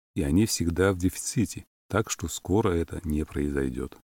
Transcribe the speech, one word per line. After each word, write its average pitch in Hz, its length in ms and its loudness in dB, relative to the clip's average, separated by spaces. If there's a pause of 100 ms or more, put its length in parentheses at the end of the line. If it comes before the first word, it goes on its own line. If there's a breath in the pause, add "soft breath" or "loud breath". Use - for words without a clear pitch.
(160)
и 95 60 0
они 80 240 4
всегда 87 460 2
в 92 60 -2
дефиците, - 680 -2 (220)
так 107 200 0
что - 180 -6
скоро 98 440 0
это 82 340 -2
не 76 200 0
произойдёт. 69 840 -4